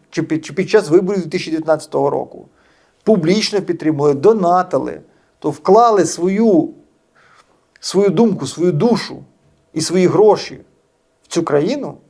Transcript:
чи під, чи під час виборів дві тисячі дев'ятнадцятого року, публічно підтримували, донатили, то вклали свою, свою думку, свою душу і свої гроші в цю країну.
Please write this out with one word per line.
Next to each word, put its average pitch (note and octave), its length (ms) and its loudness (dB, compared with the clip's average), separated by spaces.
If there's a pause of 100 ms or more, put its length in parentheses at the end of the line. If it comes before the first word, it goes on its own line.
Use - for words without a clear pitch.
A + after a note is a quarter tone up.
(100)
чи E3+ 120 -6
під, D3+ 220 -6
чи - 80 -14
під F3+ 180 -4
час F#3+ 180 2
виборів F#3 320 2
дві D#3+ 100 -8
тисячі F3 200 -6
дев'ятнадцятого D#3 600 -2
року, C3 360 -10 (580)
публічно G#3 580 0
підтримували, D3+ 520 -2
донатили, E3+ 840 0 (380)
то D#3 120 -6
вклали G3+ 540 4
свою, F#3+ 640 0 (1120)
свою G3 300 0
думку, F3+ 360 0
свою E3+ 260 -2
душу G#3 440 0 (560)
і D#3+ 80 -6
свої F3+ 260 0
гроші E3+ 540 2 (640)
в - 60 -20
цю E3+ 140 -4
країну. E3 520 -2 (160)